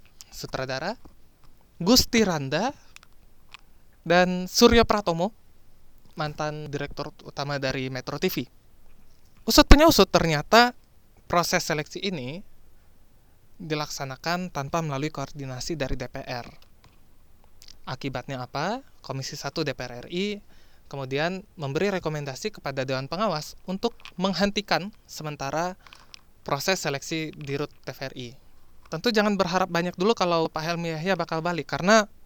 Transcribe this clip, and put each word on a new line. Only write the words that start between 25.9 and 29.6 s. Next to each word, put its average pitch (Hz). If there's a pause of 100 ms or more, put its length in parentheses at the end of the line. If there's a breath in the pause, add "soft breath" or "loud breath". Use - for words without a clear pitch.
proses 165
seleksi 156
di 147
RUT 147 (160)
T -
V - (100)
R -
I. 123 (600)
Tentu 175
jangan 208
berharap 185